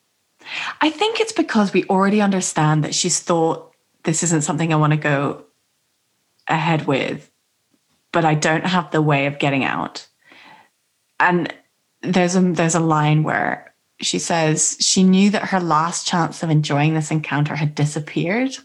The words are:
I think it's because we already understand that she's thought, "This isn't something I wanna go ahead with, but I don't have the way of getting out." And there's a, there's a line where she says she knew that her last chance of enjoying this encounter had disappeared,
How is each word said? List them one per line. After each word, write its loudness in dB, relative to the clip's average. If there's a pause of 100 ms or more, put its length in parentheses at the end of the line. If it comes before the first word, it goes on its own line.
(800)
I 2
think -2
it's -2
because 0
we 2
already 2
understand 2
that -4
she's 0
thought, -2 (300)
"This -2
isn't 2
something -2
I 2
wanna 2
go -2 (1040)
ahead -2
with, -4 (800)
but 2
I 2
don't 0
have -2
the 0
way 2
of -6
getting 0
out." -6 (1120)
And 2 (460)
there's 0
a, 4
there's 2
a 2
line 2
where -4 (280)
she -4
says 0
she 2
knew 6
that -2
her 0
last -2
chance -2
of -2
enjoying 2
this -2
encounter -2
had -4
disappeared, -2